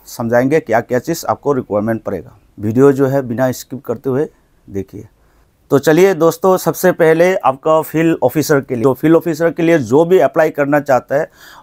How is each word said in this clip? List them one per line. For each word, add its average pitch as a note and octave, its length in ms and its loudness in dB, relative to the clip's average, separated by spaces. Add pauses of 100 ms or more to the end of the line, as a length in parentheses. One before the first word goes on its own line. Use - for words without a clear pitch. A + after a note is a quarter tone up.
समझाएंगे B2 540 0
क्या-क्या A#2+ 400 -2
चीज़ D#3+ 260 -6
आपको A#2+ 280 -2
रिक्वायरमेंट A2 500 -4
पड़ेगा। F#2+ 340 -10 (220)
वीडियो A2+ 320 2
जो C3+ 160 0
है C#3 140 -2
बिना B2+ 300 -2
स्किप - 340 -14
करते A#2 240 -8
हुए C3 200 -2 (400)
देखिए। F#2+ 380 -12 (640)
तो C#3 100 2
चलिए E3 340 2
दोस्तों, E3 440 0
सबसे F3 340 -2
पहले E3 440 2
आपका D#3 460 0
फील्ड D#3+ 420 -2
ऑफिसर C#3+ 380 0
के B2+ 140 -8
लिए, A2+ 80 -2
तो C3+ 100 4
फील्ड D#3 220 2
ऑफिसर E3 360 -2
के E3+ 120 -4
लिए E3 160 2
जो C3 260 2
भी F#3 140 4
अप्लाई D#3+ 300 2
करना D3 300 -2
चाहता C3 360 -2
है, D3+ 160 -4 (320)